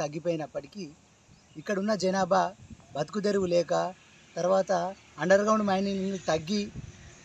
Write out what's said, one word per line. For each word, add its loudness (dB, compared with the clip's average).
తగ్గిపోయినప్పటికీ -6
ఇక్కడున్న 0
జనాభా 4
బతుకుదెరువు 0
లేక, 2
తర్వాత 2
అండర్‌గ్రౌండ్ 4
మైనింగ్ -2
తగ్గి -2